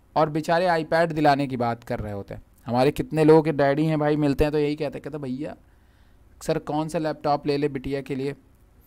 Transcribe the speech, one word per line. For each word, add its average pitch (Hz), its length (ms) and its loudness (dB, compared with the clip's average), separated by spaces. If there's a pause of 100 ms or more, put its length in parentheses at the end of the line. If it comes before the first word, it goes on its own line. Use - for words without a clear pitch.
(160)
और 156 140 2
बेचारे 165 380 0
iPad 165 440 2
दिलाने 147 360 2
की 127 100 -4
बात 117 260 -2
कर 117 160 -6
रहे 107 140 -8
होते 98 200 -10
हैं। 107 100 -14 (220)
हमारे 127 260 2
कितने 151 320 -2
लोगों 156 180 10
के 156 100 0
डैडी 143 340 0
हैं 156 140 0
भाई, 151 160 0
मिलते 147 280 0
हैं 151 80 0
तो 156 80 0
यही 147 160 -2
कहते 143 220 -8
हैं, - 60 -12
कहते, 147 140 -12
"भैया 143 380 -10 (880)
सर 156 160 -2
कौन 156 280 -4
सा 165 100 -6
लैपटॉप 151 500 -2
ले 143 100 0
ले 147 100 0
बिटिया 135 340 -6
के 139 140 -8
लिए, 135 200 -6 (520)